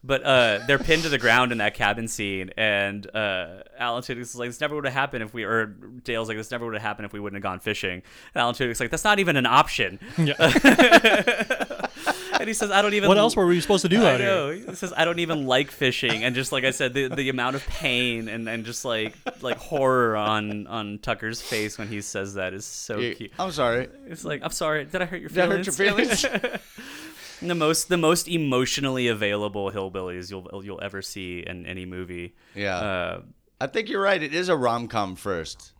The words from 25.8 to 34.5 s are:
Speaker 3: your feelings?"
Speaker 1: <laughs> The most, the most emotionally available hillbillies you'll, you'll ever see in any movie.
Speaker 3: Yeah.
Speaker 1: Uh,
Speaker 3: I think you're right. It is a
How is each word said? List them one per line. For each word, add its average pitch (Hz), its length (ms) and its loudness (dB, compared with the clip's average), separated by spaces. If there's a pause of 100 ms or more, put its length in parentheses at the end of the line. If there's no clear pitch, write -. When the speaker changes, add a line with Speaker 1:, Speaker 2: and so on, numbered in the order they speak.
Speaker 3:
your 220 100 -2
feelings?" 247 240 -6
Speaker 1:
<laughs> - 60 -20 (680)
The - 140 -2
most, 160 340 2
the 180 100 4
most 170 300 4
emotionally 131 840 2
available 104 640 0
hillbillies 92 600 -6
you'll, 95 340 -10
you'll 95 160 -10
ever 98 220 -8
see 90 420 -8
in 87 220 -10
any 92 180 -8
movie. 90 480 -10 (220)
Speaker 3:
Yeah. 98 240 -2
Speaker 1:
Uh, 90 420 -4 (400)
Speaker 3:
I 135 60 -4
think 220 220 -4
you're 202 120 -2
right. 196 220 2
It 147 100 -6
is 180 160 0
a 165 80 4